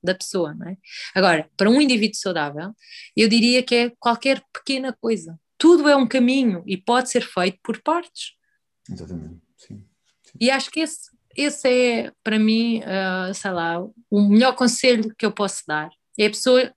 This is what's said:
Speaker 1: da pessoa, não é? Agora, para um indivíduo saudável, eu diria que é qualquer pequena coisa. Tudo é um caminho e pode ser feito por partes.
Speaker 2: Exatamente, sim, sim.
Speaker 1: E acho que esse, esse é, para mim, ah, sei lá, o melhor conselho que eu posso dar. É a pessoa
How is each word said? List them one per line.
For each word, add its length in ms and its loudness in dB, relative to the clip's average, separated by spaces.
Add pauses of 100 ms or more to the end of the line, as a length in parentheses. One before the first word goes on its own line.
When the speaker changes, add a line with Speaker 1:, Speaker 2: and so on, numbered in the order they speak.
Speaker 1:
da 120 -2
pessoa, 400 -6
não 140 -14
é? 80 -12 (360)
Agora, 440 2
para 120 2
um 120 6
indivíduo 360 2
saudável, 560 -6 (440)
eu 120 2
diria 340 2
que 120 -2
é 240 0
qualquer 420 0 (120)
pequena 400 -6
coisa. 460 -6 (200)
Tudo 300 6
é 80 6
um 100 4
caminho 600 2
e 100 -4
pode 340 -2
ser 120 0
feito 420 -4
por 180 -8
partes. 520 -6 (540)
Speaker 2:
Exatamente, 520 -14 (160)
sim, 280 -20 (380)
sim. 180 -20
Speaker 1:
E 120 2
acho 180 -4
que 80 -8
esse, 320 -8 (260)
esse 320 -2
é, 440 0 (100)
para 160 -2
mim, 460 2
ah, 500 -4
sei 160 -8
lá, 300 -4 (280)
o 200 2
melhor 260 6
conselho 640 2
que 80 -2
eu 60 0
posso 340 -6
dar. 240 -6 (260)
É 100 2
a 40 2
pessoa 460 2